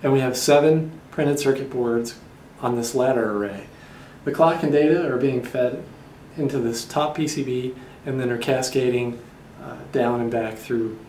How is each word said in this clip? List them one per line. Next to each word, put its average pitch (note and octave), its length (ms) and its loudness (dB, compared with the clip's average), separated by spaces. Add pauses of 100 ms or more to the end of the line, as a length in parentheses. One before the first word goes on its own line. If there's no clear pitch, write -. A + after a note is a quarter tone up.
and C3+ 120 4
we C3+ 60 4
have B2 140 0
seven D#3 640 4 (120)
printed C#3+ 280 0
circuit C3+ 300 0
boards A#2 460 0 (480)
on B2 120 0
this A#2 200 -2
ladder B2 420 2
array. G2+ 300 -4 (580)
The C#3+ 80 -2
clock D#3+ 300 4
and D3 100 2
data D#3 380 4
are B2+ 80 0
being B2+ 240 0
fed B2+ 420 -2 (540)
into C#3 200 -2
this A#2 280 -4
top D3+ 300 -2
P D3+ 120 -2
C C#3+ 140 -4
B B2+ 320 -4 (320)
and C3 120 -2
then B2 120 0
are A#2+ 80 -2
cascading, B2 800 0 (440)
uh, A#2 140 -14 (160)
down A#2+ 280 2
and A#2 100 0
back A2+ 260 -2
through A2+ 420 -4 (100)